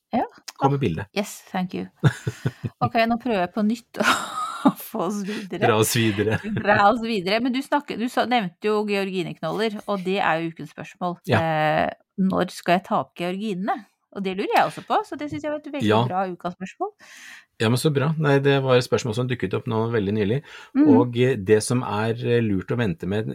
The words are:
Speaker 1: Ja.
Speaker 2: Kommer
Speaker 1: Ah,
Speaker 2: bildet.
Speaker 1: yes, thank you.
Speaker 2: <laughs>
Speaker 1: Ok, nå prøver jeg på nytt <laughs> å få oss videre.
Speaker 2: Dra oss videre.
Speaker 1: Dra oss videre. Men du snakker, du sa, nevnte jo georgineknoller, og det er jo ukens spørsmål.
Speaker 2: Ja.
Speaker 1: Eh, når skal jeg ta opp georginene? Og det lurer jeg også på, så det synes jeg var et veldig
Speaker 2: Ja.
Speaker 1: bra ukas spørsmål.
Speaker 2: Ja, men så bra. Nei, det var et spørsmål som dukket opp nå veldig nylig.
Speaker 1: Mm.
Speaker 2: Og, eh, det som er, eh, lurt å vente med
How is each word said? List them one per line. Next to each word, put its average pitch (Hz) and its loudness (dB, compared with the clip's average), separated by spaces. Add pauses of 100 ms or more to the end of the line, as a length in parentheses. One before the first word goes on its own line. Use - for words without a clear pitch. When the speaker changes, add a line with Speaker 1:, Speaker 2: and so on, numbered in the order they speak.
(120)
Speaker 1:
Ja. 254 0 (360)
Speaker 2:
Kommer 143 2
Speaker 1:
Ah, - 0
Speaker 2:
bildet. 101 -2
Speaker 1:
yes, - -6
thank 185 -6
you. 185 -8 (160)
Speaker 2:
<laughs> - -4
Speaker 1:
Ok, - -2
nå 233 0
prøver 202 0
jeg 180 -8
på 208 0
nytt 226 -4
<laughs> - -2
å - 2
få - -8
oss 208 -6
videre. 202 -8
Speaker 2:
Dra 220 6
oss - 2
videre. 107 2 (160)
Speaker 1:
Dra 202 2 (160)
oss 240 0
videre. 220 0
Men 254 0
du 254 -2
snakker, 285 -2
du 233 -2
sa, 240 0
nevnte 220 -2
jo 214 2
georgineknoller, 196 -2
og 202 -2
det 190 0
er 165 2
jo 165 -4
ukens 147 -12
spørsmål. 175 -8 (100)
Speaker 2:
Ja. 160 2
Speaker 1:
Eh, 156 2 (280)
når 185 2
skal - 0
jeg 190 -10
ta 196 -2
opp - -8
georginene? 196 -4 (280)
Og 202 -8
det 190 -4
lurer 226 -4
jeg 208 4
også - -12
på, 277 0
så 339 -12
det 294 -8
synes 302 -8
jeg 302 -6
var 302 -4
et 294 -16
veldig 269 -2
Speaker 2:
Ja. 214 4
Speaker 1:
bra 185 -4
ukas 175 -8
spørsmål. 330 -8 (680)
Speaker 2:
Ja, 110 2
men 123 2
så 156 0
bra. 143 0
Nei, 143 4
det 139 4
var 131 4
et 123 4
spørsmål - 0
som 123 -2
dukket 123 -4
opp 117 -2
nå 113 0
veldig 104 0
nylig. 110 0 (340)
Speaker 1:
Mm. 294 6 (100)
Speaker 2:
Og, 123 2
eh, 127 4
det 107 4
som 123 0
er, 107 -2
eh, 120 0
lurt 98 -2
å 127 -2
vente 101 -2
med 104 -2